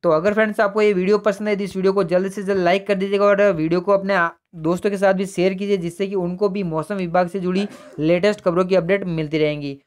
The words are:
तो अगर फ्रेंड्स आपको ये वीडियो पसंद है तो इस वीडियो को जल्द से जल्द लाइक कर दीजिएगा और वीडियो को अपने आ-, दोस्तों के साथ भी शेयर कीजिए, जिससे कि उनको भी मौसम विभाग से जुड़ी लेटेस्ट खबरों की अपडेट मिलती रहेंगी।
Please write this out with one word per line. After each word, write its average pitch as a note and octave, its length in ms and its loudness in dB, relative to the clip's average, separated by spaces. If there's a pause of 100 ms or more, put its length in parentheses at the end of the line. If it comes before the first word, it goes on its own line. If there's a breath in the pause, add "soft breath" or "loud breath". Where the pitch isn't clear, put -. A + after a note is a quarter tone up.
तो F3 80 2
अगर E3+ 220 2
फ्रेंड्स G#3+ 260 0
आपको G#3+ 220 2
ये G#3 120 4
वीडियो F#3 260 2
पसंद G#3 280 -2
है G#3 80 0
तो G3 80 -6
इस F#3 120 -8
वीडियो F#3+ 180 0
को G3 120 0
जल्द F#3 260 0
से G3+ 120 -10
जल्द F#3+ 160 0
लाइक F#3 280 0
कर G3+ 80 0
दीजिएगा G3 300 0
और G3+ 180 4
वीडियो F3 380 2
को G3 120 0
अपने G3 200 0
आ-, E3+ 160 2 (260)
दोस्तों F3 340 -2
के G3+ 80 -4
साथ G3 160 4
भी F#3+ 120 0
शेयर F#3+ 280 0
कीजिए, G3+ 240 -2
जिससे E3+ 300 -6
कि G3+ 80 -6
उनको F3+ 340 -2
भी G3 160 -4
मौसम D#3 300 -4
विभाग F3+ 320 0
से F#3+ 120 -6
जुड़ी F#3 280 -2 (320 loud breath)
लेटेस्ट F3 420 2
खबरों F3+ 240 2
की F#3 100 0
अपडेट F#3 300 0
मिलती D#3+ 320 -4
रहेंगी। D3 500 -2